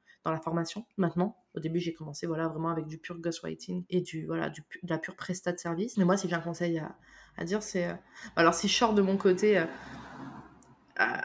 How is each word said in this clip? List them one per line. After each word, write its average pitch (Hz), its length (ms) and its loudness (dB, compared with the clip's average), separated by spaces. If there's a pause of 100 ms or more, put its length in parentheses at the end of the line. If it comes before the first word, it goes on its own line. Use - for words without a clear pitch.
(240)
dans 160 80 0
la 160 80 -2
formation, 170 440 -4 (120)
maintenant. 180 400 0 (180)
Au - 60 -6
début, 165 180 -2
j'ai 170 140 -2
commencé, 156 340 -8
voilà, 160 220 0
vraiment 160 220 -2
avec 160 160 -2
du 156 120 -10
pur 175 220 -12
ghostwriting 165 720 -6
et 180 100 2
du, 160 260 -6
voilà, 160 240 -2
du 151 120 -14
pu-, - 200 -18
de 170 80 -6
la 160 80 0
pure - 160 -8
prestat - 380 -4
de 180 60 -6
service. 175 380 -4
Mais 196 80 6
moi, 180 120 6
si 190 120 0
j'ai 170 60 -2
un 165 60 0
conseil 170 380 -2
à, - 180 -8 (400)
à 170 80 -4
dire, 202 180 -2
c'est, 175 260 -2
euh, 170 60 -6 (400)
alors, 170 200 8
si 208 140 0
je 196 60 2
sors 220 200 4
de 202 80 6
mon 196 140 4
côté, 196 420 6
euh, 165 80 2 (1300)
euh, 101 40 4 (200)